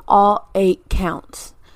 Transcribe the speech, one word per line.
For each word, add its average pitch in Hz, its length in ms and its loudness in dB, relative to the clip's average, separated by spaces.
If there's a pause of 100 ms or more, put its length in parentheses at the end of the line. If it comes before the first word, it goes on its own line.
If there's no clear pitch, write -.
all 202 460 2
eight 190 360 -2
counts. - 680 -8 (200)